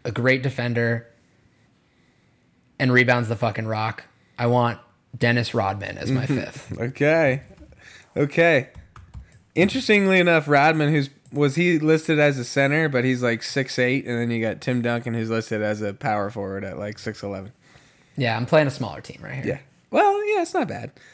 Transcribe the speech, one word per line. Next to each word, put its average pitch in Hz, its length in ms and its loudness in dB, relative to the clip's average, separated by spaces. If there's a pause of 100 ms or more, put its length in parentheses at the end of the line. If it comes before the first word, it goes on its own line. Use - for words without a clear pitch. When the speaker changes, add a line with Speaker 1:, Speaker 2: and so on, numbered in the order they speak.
Speaker 1:
a 123 80 -4
great 127 320 0
defender, 117 640 -2 (1700)
and 131 120 2
rebounds 120 380 4
the 113 60 -2
fucking 110 320 -4
rock. 110 380 -4 (320)
I 120 100 0
want 120 320 2 (380)
Dennis 120 360 0
Rodman 98 460 -4
as - 120 -4
my 131 140 0
Speaker 2:
Mm-hmm. 143 140 -2
Speaker 1:
fifth. - 400 -10
Speaker 2:
Okay. 143 600 2 (760)
Okay. 151 520 2 (840)
Interestingly 196 640 2
enough, 165 280 4
Rodman, 147 440 4
who's, 143 180 2 (220)
was 139 240 2
he 175 240 4
listed 156 400 2
as 147 200 4
a 120 40 -6
center, 143 460 0
but 127 140 0
he's, 127 200 0
like, 117 200 0
six - 360 -4
eight, 127 260 0
and 120 140 -4
then 120 120 -2
you 113 100 -2
got 110 200 -4
Tim 127 220 -2
Duncan, 117 320 -4
who's 113 140 -4
listed 113 340 -2
as 107 200 -4
a 101 100 -4
power 104 380 -4
forward 98 320 -8
at, 95 140 -10
like, 104 220 -10
six - 240 -10
eleven. 98 280 -10 (680)
Speaker 1:
Yeah, 117 200 -2
I'm 120 80 -4
playing 156 220 4
a 131 40 -2
smaller 95 300 -10
team - 220 -18
right - 120 -12
here. 135 100 -10
Speaker 2:
Yeah. - 140 -4 (320)
Well, 403 320 2 (120)
yeah, 381 80 0
it's 339 100 -6
not 285 140 -2
bad. - 240 -10 (220)